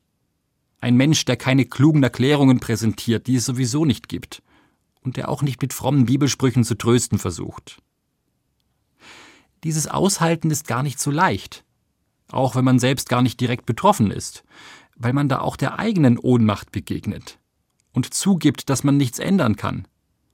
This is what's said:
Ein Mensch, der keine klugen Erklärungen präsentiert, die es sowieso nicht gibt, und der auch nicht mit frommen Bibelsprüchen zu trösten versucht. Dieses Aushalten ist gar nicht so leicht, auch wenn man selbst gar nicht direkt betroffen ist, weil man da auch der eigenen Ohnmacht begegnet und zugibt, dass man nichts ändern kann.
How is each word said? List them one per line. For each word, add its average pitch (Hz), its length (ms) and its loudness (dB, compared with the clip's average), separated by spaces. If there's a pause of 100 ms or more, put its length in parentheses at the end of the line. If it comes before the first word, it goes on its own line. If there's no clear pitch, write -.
(800)
Ein 120 140 2
Mensch, 143 300 4
der - 120 0
keine 131 280 2
klugen 151 360 4
Erklärungen 131 580 2
präsentiert, 110 680 -2
die 127 80 0
es 117 100 0
sowieso 131 400 -2
nicht - 240 0
gibt, - 320 -10 (600)
und 127 160 -8
der 127 120 -8
auch 127 140 -4
nicht 131 180 -4
mit 131 100 -4
frommen 135 360 2
Bibelsprüchen 131 560 2
zu 110 100 -2
trösten 117 460 2
versucht. - 580 -10 (1900)
Dieses 160 240 -4
Aushalten 165 640 0
ist - 160 -2
gar 123 160 -4
nicht 143 180 -6
so 143 120 -2
leicht, 147 520 -2 (680)
auch 127 240 -2
wenn 127 100 2
man 127 140 4
selbst 131 280 -2
gar 123 140 2
nicht 123 180 -2
direkt 123 280 -4
betroffen 123 420 2
ist, - 340 -12 (520)
weil 123 180 -4
man 143 160 0
da 135 120 -2
auch - 160 -6
der - 200 -4
eigenen 156 400 2
Ohnmacht 113 540 2
begegnet - 680 -8 (560)
und - 220 -4
zugibt, 156 520 0
dass 135 160 -2
man 143 140 4
nichts 135 220 -2
ändern 143 380 0
kann. 92 300 -6 (460)